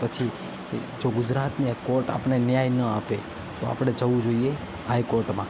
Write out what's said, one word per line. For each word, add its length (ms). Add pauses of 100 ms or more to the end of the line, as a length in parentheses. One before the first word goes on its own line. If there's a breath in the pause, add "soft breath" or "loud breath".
પછી 300 (720)
જો 80
ગુજરાતની 600
આ 40
કોર્ટ 360
આપણે 300
ન્યાય 300
ન 120
આપે 340 (440)
તો 80
આપણે 240
જવું 320
જોઈએ 280 (360)
હાઈકોર્ટમાં. 640